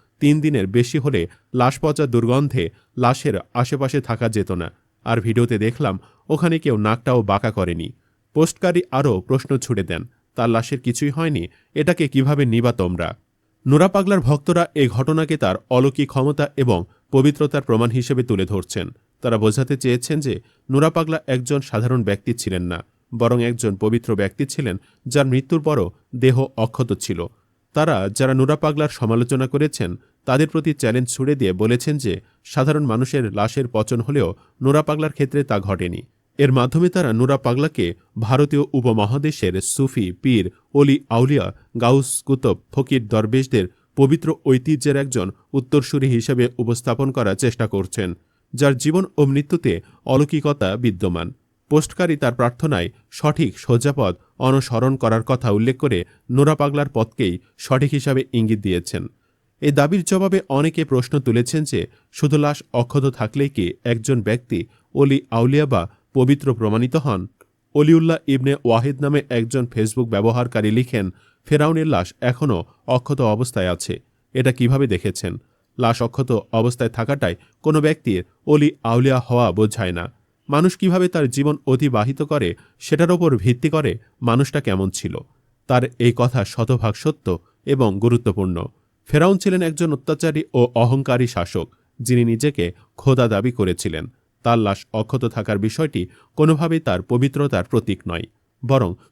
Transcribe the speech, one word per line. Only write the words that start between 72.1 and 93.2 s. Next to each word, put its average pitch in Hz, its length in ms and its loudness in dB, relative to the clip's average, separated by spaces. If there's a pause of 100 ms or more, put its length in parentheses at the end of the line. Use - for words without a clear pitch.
এখনও 123 440 0 (220)
অক্ষত 127 340 -2
অবস্থায় 107 520 0
আছে। - 300 -8 (300)
এটা 131 200 0
কিভাবে 131 340 2
দেখেছেন? 98 500 -4 (420)
লাশ 117 240 2
অক্ষত 120 500 -2
অবস্থায় 117 380 0
থাকাটাই 113 440 -4 (280)
কোনো 151 180 2
ব্যক্তির 147 440 0 (220)
অলি 147 240 4 (120)
আউলিয়া 123 480 2
হওয়া 120 220 2
বোঝায় 107 400 0
না। 87 200 -8 (360)
মানুষ 160 280 2
কিভাবে 180 320 0
তার 151 220 0
জীবন 147 260 0 (100)
অতিবাহিত 127 560 0
করে 139 320 -2 (240)
সেটার 160 320 0
ওপর 170 260 2
ভিত্তি 120 340 0
করে 143 280 -2 (240)
মানুষটা 120 380 0
কেমন 95 300 0
ছিল।" - 260 -8 (500)
তার 123 160 2 (160)
এই 120 180 4
কথা 123 280 0
শতভাগ 113 500 -2
সত্য - 440 -4 (260)
এবং 123 340 2
গুরুত্বপূর্ণ। 101 680 0 (400)
ফেরাউন 180 320 4
ছিলেন 185 240 0
একজন 160 300 -2
অত্যাচারী 151 520 -2 (100)
ও 120 200 4
অহংকারী 123 520 2
শাসক, 87 420 -4 (320)
যিনি 120 240 2
নিজেকে 113 480 -2 (240)
খোদা 127 320 2